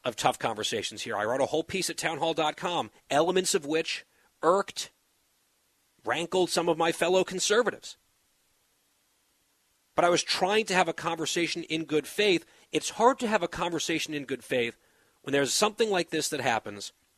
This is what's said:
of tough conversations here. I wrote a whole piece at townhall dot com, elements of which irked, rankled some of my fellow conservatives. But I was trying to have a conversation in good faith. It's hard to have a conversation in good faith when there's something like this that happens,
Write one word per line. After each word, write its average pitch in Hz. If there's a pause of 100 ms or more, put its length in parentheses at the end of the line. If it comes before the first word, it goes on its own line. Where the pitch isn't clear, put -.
of 120
tough -
conversations 107
here. 117
I 104
wrote 123
a 135
whole 156
piece -
at 170
townhall 160
dot 151
com, 165 (200)
elements 180
of 165
which 156 (380)
irked, 185 (1120)
rankled 165
some 170
of 160
my 165
fellow 180
conservatives. 208 (2000)
But 156
I 175
was 175
trying 208
to 190
have 180
a 160
conversation 165
in 160
good 151
faith. 202 (240)
It's -
hard 247
to 247
have 208
a 175
conversation 165
in 147
good 127
faith 120 (460)
when 127
there's 139
something 214
like 175
this 156
that 147
happens, 113 (260)